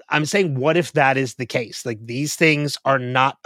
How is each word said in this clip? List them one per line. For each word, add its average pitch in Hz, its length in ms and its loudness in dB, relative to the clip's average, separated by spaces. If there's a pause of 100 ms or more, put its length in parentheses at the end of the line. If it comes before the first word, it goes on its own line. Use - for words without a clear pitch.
(100)
I'm 151 160 0
saying, 175 300 0
what 156 200 2
if 175 160 0
that 135 240 2
is 135 200 -4
the 127 100 -6
case? - 400 -6
Like, 117 180 -6
these 131 320 -6
things 147 480 2
are 135 140 2
not 127 480 0